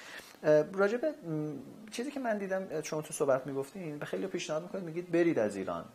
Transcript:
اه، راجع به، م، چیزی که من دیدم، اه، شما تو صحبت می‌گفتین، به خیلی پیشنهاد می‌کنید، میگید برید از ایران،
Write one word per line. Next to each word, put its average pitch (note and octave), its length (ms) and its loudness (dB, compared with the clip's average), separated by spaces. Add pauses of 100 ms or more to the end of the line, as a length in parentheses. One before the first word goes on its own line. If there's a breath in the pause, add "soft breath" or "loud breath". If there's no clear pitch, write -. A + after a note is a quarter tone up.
(420 loud breath)
اه، D3+ 200 8
راجع G3 340 2
به، D#4 140 2
م، D#3 480 -4 (320)
چیزی B3+ 200 -6
که C#4 100 -6
من A3+ 180 0
دیدم، F#3+ 320 -2
اه، D3+ 120 -2
شما D#3 200 -4
تو - 100 -10
صحبت C#3 340 4
می‌گفتین، D3 520 -6
به D3+ 80 -8
خیلی F#3+ 200 -4
پیشنهاد E3 360 -4
می‌کنید، F#3+ 220 -8
میگید E3+ 260 -8
برید E3 280 6
از G#2 180 2
ایران، F2+ 280 -4 (100)